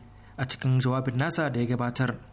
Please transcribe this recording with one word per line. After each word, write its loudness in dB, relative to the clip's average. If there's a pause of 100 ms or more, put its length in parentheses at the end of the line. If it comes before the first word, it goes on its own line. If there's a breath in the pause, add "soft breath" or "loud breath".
(360 loud breath)
a -4
cikin 2
jawabin 0
nasa 0
da 0
ya 0 (100)
gabatar. 0 (160)